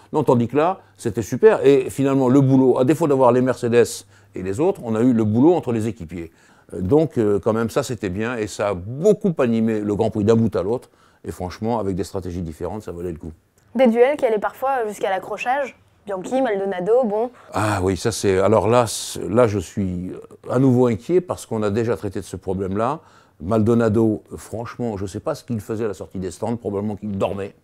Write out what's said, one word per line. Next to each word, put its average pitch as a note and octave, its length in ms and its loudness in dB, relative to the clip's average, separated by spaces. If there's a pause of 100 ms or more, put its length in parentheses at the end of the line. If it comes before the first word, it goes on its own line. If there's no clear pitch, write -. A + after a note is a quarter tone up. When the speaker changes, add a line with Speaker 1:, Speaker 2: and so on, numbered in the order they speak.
(140)
Speaker 1:
Non, D3 100 2
tandis A#2+ 240 4
que B2+ 100 -4
là, F3 220 2 (180)
c'était A#2 240 -4
super. D3 420 4
Et C3 280 4
finalement, C3+ 360 0
le C3+ 140 6
boulot, C3 380 4
à B2+ 60 4
défaut C#3+ 220 2
d'avoir C3 240 6
les B2 100 4
Mercedes A#2+ 640 2 (300)
et F#2 80 -8
les G2 160 -4
autres, F#3 240 0
on A2+ 120 -4
a A2 60 2
eu B2+ 120 4
le A2+ 100 2
boulot A#2+ 300 4
entre D3 180 -2
les A2 160 -2
équipiers. E2+ 440 -12 (420)
Euh, F#2 80 -8
donc, C#3 380 2
euh, G#2 200 2
quand A2 140 0
même, A2+ 160 -2
ça, C#3+ 140 -2
c'était A2 260 -6
bien. A2 260 -6
Et G#2+ 120 -4
ça G#2 220 -4
a G2+ 40 -2
beaucoup D3 640 0
animé A2+ 420 0
le G#2 160 -2
Grand G#2+ 140 0
Prix G#2 140 -2
d'un A2+ 120 4
bout A2+ 200 2
à F2+ 80 -2
l'autre. A2+ 260 -6 (340)
Et G2 80 -10
franchement, G2+ 460 -6
avec G2 180 -4
des F#2+ 80 -2
stratégies F2+ 380 -8
différentes, E2+ 400 -10
ça F#2 100 -12
valait F2 200 -8
le D#2 80 -12
coup. E2 120 -14 (440)
Speaker 2:
Des B3+ 120 4
duels B3 300 4
qui C#4 80 -2
allaient A3 140 0
parfois A#3+ 480 -4
jusqu'à G3+ 240 -6
l'accrochage. G#3+ 680 -6 (280)
Bianchi, G3+ 360 -4
Maldonado, G3 640 0
bon. A3 280 -2 (200)
Speaker 1:
Ah G#2 320 -2
oui, F#2+ 140 0
ça A2+ 160 -2
c'est, G2 240 0
alors G2 320 4
là, A#2+ 180 4
c'est, - 400 -8
là A2+ 180 4
je G#2 140 0
suis F2+ 540 -6 (360)
à A#2+ 80 -2
nouveau B2+ 300 4
inquiet E3 320 0
parce - 260 -6
qu'on A2+ 180 -6
a G#2 60 0
déjà A2 280 0
traité G2+ 240 -8
de - 40 -12
ce - 120 -12
problème-là. G2 640 -4 (400)
Maldonado, A2+ 840 2 (140)
franchement, A#2 580 -10
je G2 100 -8
sais G#2 140 -10
pas D#3 160 -6
ce - 80 -16
qu'il A#2 160 -6
faisait A2 240 -8
à A2 60 -4
la F#2+ 40 -6
sortie F#2+ 260 -12
des F2+ 120 -8
stands, A2+ 240 -6
probablement G#2 400 -6
qu'il G2 220 -8
dormait G2+ 460 -6